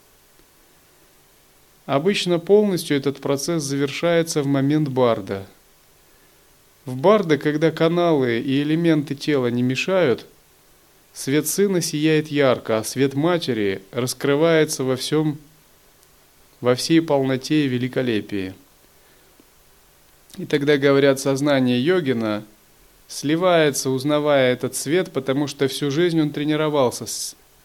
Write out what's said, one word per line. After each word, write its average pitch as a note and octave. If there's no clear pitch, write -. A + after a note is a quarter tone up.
Обычно F3
полностью F3+
этот C#3
процесс C#3+
завершается D3
в C3+
момент C#3
барда. G#2+
В B2+
барда, E3+
когда D3+
каналы D#3+
и C3+
элементы D#3
тела C3+
не A#2+
мешают, C3
свет D3
сына F#3+
сияет D#3
ярко, C3
а G#2+
свет C3+
матери C3+
раскрывается D3
во B2+
всём, D3+
во B2
всей D#3+
полноте C#3+
и C3+
великолепии. A#2
И F3+
тогда, C#3+
говорят, C#3
сознание C3+
йогина – A#2+
сливается, D#3+
узнавая C#3+
этот B2
свет, E3
потому C3+
что C#3
всю C#3+
жизнь E3
он D3+
тренировался D3
с-, -